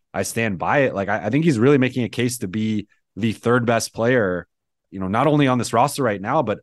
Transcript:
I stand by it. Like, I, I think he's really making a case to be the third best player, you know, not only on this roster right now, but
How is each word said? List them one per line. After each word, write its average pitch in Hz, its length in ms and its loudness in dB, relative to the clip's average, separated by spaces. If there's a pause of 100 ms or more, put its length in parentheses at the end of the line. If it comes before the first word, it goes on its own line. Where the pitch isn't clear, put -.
(140)
I 98 80 -4
stand 107 380 -2
by 101 200 0
it. 131 140 2
Like, 95 160 -4
I, 101 160 -2
I 107 60 -2
think 147 120 0
he's 156 140 2
really 135 220 6
making 123 240 0
a 101 60 -4
case 123 300 -4
to 101 80 -6
be 107 400 -4 (280)
the 107 180 -2
third 120 320 0
best 113 300 0
player, 110 520 0 (440)
you 95 80 -10
know, 95 80 -4
not 113 180 0
only 147 220 4
on 127 100 2
this 113 160 -4
roster 135 300 2
right 101 180 -2
now, 135 220 -2
but 104 200 -4